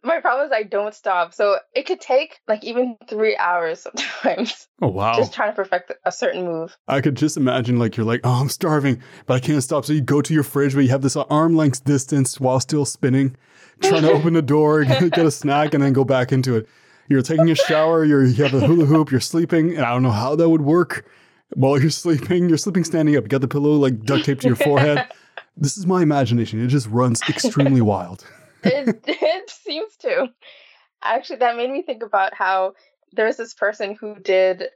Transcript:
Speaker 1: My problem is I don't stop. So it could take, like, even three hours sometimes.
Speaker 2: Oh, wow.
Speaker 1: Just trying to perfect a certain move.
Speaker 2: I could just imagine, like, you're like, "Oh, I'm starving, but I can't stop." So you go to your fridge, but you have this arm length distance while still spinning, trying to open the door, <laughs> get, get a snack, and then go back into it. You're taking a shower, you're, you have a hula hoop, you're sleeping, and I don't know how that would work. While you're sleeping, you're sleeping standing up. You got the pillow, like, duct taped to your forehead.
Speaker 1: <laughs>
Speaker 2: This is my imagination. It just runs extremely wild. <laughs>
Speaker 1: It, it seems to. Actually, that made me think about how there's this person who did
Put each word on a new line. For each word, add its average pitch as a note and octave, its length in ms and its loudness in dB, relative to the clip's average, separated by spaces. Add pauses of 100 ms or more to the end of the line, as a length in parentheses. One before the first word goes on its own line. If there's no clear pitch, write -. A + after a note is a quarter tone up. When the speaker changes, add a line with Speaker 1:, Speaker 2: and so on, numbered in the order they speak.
Speaker 1:
My D#4+ 160 -2
problem C4 260 -2
is C4+ 60 -4
I A3 100 -2
don't G#3 320 -6
stop. F3+ 400 -4
So G#3 220 0 (180)
it C#4+ 100 -2
could F4+ 160 -4
take, - 460 -2
like, G#3+ 160 -4
even A#3+ 340 -4 (120)
three G#3+ 280 -2
hours E3+ 440 -2
sometimes. - 880 -6 (120)
Speaker 2:
Oh, E3+ 60 0
wow. G2+ 300 0
Speaker 1:
Just B3 180 0
trying G#3+ 160 -2
to G#3+ 60 -10
perfect F#3 360 -4 (120)
a F3+ 80 -2
certain F3+ 320 -4
move. E3 320 -8 (100)
Speaker 2:
I C#3 140 0
could C3 160 0
just D3+ 200 0
imagine, B2 440 0
like, A2+ 160 -2
you're A2 100 -2
like, A#2 160 0
"Oh, B2 180 0
I'm C#3+ 80 -2
starving, C#3+ 540 0 (240)
but B2+ 80 0
I B2+ 60 0
can't D3 240 -2
stop." D3 200 -4
So D3+ 80 -4
you D3+ 80 0
go C#3+ 220 0
to D#3+ 100 -4
your D3 120 2
fridge, C#3 300 -2
but C#3+ 80 2
you B2+ 80 4
have C3+ 120 0
this C3+ 140 0
arm D#3 400 0
length D3 260 0
distance C#3 560 0
while C3 220 0
still D3 240 -2
spinning, C3+ 520 -2 (460)
trying F#4+ 200 2
to E4 100 4
open E3 220 2
the D#3+ 80 2
door, D3+ 420 2
<laughs> - 0 -
get, E3 280 2
get E3+ 140 2
a D3 60 4
snack, D3 420 -2
and C#3+ 80 2
then C#3 100 2
go C3+ 120 2
back B2+ 260 0
into C3 240 0
it. A2 140 -2 (400)
You're C3+ 140 2
taking D#3+ 280 2
a D#3 60 2
shower, D#3+ 480 2
you're, C#3+ 200 4
you B2+ 200 2
have C3+ 100 0
a C3 100 2
hula E3 200 4
hoop, D3+ 260 2
you're B2+ 100 0
sleeping, E3 560 0
and C#3+ 80 -2
I A#2 80 -2
don't B2+ 120 0
know B2 80 2
how B2 240 -2
that E3+ 120 4
would D#3+ 140 4
work. D3+ 420 0 (500)
While C3+ 260 2
you're D3+ 100 4
sleeping, F3 580 0
you're D#3 100 4
sleeping F3+ 260 -2
standing D3+ 320 2
up. A#2 80 0
You G#2+ 40 -12
got C3+ 120 0
the C3 80 -2
pillow, C#3+ 240 0
like, C3 300 2
duct C#3 240 -2
taped C#3+ 160 -2
to B2+ 60 2
your A#2 80 2
forehead. D3 560 2
Speaker 1:
<laughs> - 60 -20 (400)
Speaker 2:
This D#3 200 -2
is F#3 80 -6
my F3+ 160 2
imagination. A#2+ 600 0
It B2+ 40 -2
just B2+ 220 0
runs A#2 400 0
extremely C#3 520 2
wild. F#2 500 -2
<laughs> - 60 -20 (260)
Speaker 1:
It, B3+ 440 -2
it F4 420 -4
seems G#4 500 -12
to. B3+ 280 -2 (800)
Actually, A#3 320 -4
that A#3 200 0
made B3 140 -4
me C#4 120 -6
think A3+ 200 -10
about G3+ 320 -2
how F#3+ 380 -2 (400)
there's A3 240 -2
this A#3 180 -14
person A3+ 400 -4
who G#3+ 240 -14
did F#3 460 0 (120)